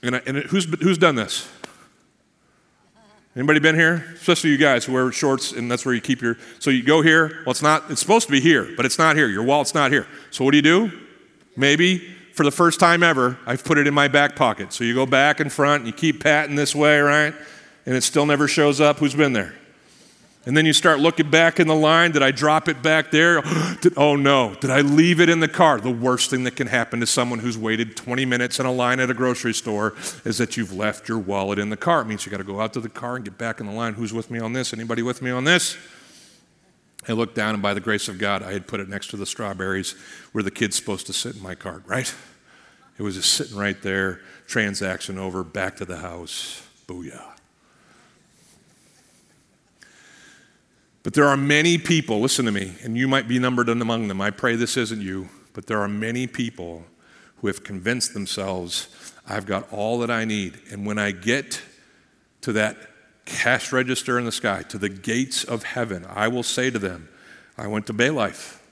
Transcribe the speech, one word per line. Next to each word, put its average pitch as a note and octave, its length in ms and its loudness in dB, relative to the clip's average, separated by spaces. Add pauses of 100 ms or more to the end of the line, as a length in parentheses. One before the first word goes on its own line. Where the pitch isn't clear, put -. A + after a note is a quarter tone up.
And, B2 140 -2
I, B2 100 -2
and C3+ 100 -4
it, C#3+ 120 -4
who's, F3+ 180 0 (160)
who's F3 160 4
done E3 160 4
this? - 340 -4 (1900)
Anybody D3 240 4
been D#3 160 4
here? E3 280 2 (120)
Especially E3 340 2
you C#3+ 80 4
guys C3+ 260 4
who B2+ 100 -4
wear B2+ 180 2
shorts, C3+ 400 0
and A#2+ 180 -6
that's B2 160 -4
where B2+ 80 0
you A2+ 80 -2
keep B2+ 220 -6
your, A#2 140 -2 (200)
so - 140 0
you B2+ 100 2
go D3 220 4
here. D#3+ 420 4
Well, B2+ 60 -2
it's B2 100 -4
not, D3+ 300 4
it's C#3 100 -4
supposed A3 240 4
to - 60 -4
be C#3 100 4
here, C#3+ 340 4
but A#2+ 80 -2
it's B2+ 140 0
not D#3+ 180 6
here. D3 120 4
Your G#2 160 -2
wallet's C#3+ 320 0
not C#3 160 2
here. C#3 160 0 (240)
So - 120 -4
what C3+ 80 4
do D3 60 6
you C#3+ 60 6
do? F3+ 280 4 (640)
Maybe E3 600 2 (180)
for D#3+ 100 0
the C#3+ 80 4
first E3+ 280 2
time E3+ 240 6
ever, C3 420 4
I've B2 180 -4
put D#3 140 2
it C#3+ 80 4
in C#3+ 80 2
my C#3+ 140 6
back C#3+ 280 2
pocket. G#2+ 380 -2
So A#2+ 100 -4
you A#2 120 0
go C3 100 2
back C#3 340 4
and D3+ 120 -2
front, C#3+ 300 2
and A#2 60 -8
you A2 60 -8
keep D#3 300 -2
patting D3 320 2
this C#3+ 180 0
way, D3 260 4
right? D3 360 2 (500)
And B2+ 100 -2
it B2+ 60 0
still D3 240 2
never D3 220 2
shows D3 340 4
up. D3 160 4
Who's C#3+ 160 0
been C#3 200 2
there? F#2+ 200 -2 (920)
And B2+ 100 -2
then D#3 100 6
you D#3 60 4
start D#3 280 4
looking D#3+ 300 2
back E3 300 4
in E3 80 4
the D#3 80 4
line. D#3+ 360 4
Did D3 120 2
I C3+ 80 4
drop D3+ 380 2
it C#3 120 -4
back D#3 300 0
there? D#3+ 300 4
<gasps> E3 400 -4
Did, F3 160 4
oh C#3+ 180 6
no, C#3 400 4
did C3 160 -4
I C3+ 100 4
leave D#3 380 6
it E3+ 100 6
in E3 120 4
the D#3 80 2
car? D#3 300 4
The A#2+ 120 -2
worst B2 380 0
thing B2+ 160 -2
that B2 100 -4
can B2+ 120 -4
happen A#2 340 -2
to A#2 40 0
someone A#2+ 340 -2
who's A2+ 180 -4
waited A2 380 -2
twenty B2+ 300 -4
minutes B2 340 -2
in B2+ 60 -2
a B2+ 60 0
line B2 280 0
at B2+ 100 0
a B2+ 40 -2
grocery A#2+ 400 -2
store G#2+ 400 -4 (320)
is A2+ 120 -4
that A#2 200 -2
you've G2 160 -6
left G#2 340 -6
your A2+ 120 -4
wallet G2 400 -2
in G#2 100 -4
the G#2+ 80 -8
car. E3+ 240 0
It A2+ 40 -4
means G#2+ 200 -8
you F#2+ 60 -12
gotta G2 120 -8
go G2 180 -8
out A2 120 -4
to B2+ 60 -6
the A2+ 100 -10
car B2 280 -10
and A#2+ 80 -10
get F#2+ 120 -14
back A2+ 220 -8
in G#2+ 80 -10
the G2+ 60 -10
line. A2+ 200 -6
Who's A2 200 -8
with A2+ 180 -8
me A#2 80 -8
on A2+ 140 -6
this? B2+ 200 -6
Anybody A2+ 280 -6
with B2 200 -4
me B2+ 80 -6
on B2 140 -4
this? F3 340 0 (1300)
I A#2+ 40 -4
looked A2+ 240 -2
down, G#2+ 180 -2
and G#2 80 -4
by G2+ 120 0
the G2+ 80 -4
grace G#2+ 260 -2
of G2 100 -10
God, G2+ 240 -2
I F#2+ 120 -10
had G2 120 -8
put G#2 140 -10
it G2 100 -12
next G2 220 -12
to G#2+ 60 -12
the G2 80 -8
strawberries F#2+ 680 -6 (380)
where A2 120 -4
the F#2+ 80 -4
kid's A2 260 -2
supposed - 300 -8
to G2 60 -12
sit - 220 -6
in G2 80 -18
my F#2 100 -14
cart, F2+ 320 -14
right? B2 280 -6 (840)
It F#2+ 60 -8
was G2 120 -6
just - 180 0
sitting A2 240 -6
right G2+ 240 -4
there, F#2+ 400 -2 (260)
transaction G2 720 -6
over, F#2+ 260 -8
back F#2 340 -8
to G2 80 -10
the F2 120 -12
house. E2+ 680 -14 (220)
Booyah. F2+ 360 -16 (3750)
But - 120 -8
there C#3+ 140 6
are C#3 100 4
many D3 400 2
people, D#3 420 0
listen B2+ 260 0
to A2 60 0
me, F#2+ 320 -6
and A#2 140 -6
you B2+ 100 0
might C3+ 180 0
be B2 140 -2
numbered B2 300 0
among A2+ 400 -2
them. F#2+ 100 -6
I G2+ 120 -2
pray A#2 260 -2
this A#2 180 -2
isn't A2+ 260 -4
you, F#2+ 280 -8 (240)
but G2+ 120 -14
there G#2+ 140 -4
are G2+ 80 -2
many A2+ 400 -6
people F2 560 -10 (540)
who G#2 100 -6
have G2 160 -6
convinced G#2 500 -6
themselves, F#2+ 760 -8 (360)
"I've G2+ 200 -8
got G2+ 260 -6
all A2 280 -4
that A#2 120 -4
I A2+ 140 -2
need. G#2 340 -6 (100)
And G2+ 160 -12
when G#2 140 -4
I G#2 120 -2
get A2+ 500 -2 (800)
to B2 100 -6
that G#2+ 260 0 (460)
cash - 480 -2
register B2+ 480 -2
in A#2+ 60 -4
the A2+ 60 -6
sky, G2 320 -4
to - 140 -12
the G2 120 -4
gates A2+ 560 -4
of A#2 180 -8
heaven, G2+ 460 -8
I G#2 180 -2
will B2 160 -2
say B2+ 260 -2
to A#2+ 80 -4
them, F2+ 300 -8 (500)
'I A2+ 100 -10
went G#2+ 200 -6
to A2+ 60 -8
Bay A#2+ 160 0
Life. - 520 -6 (100)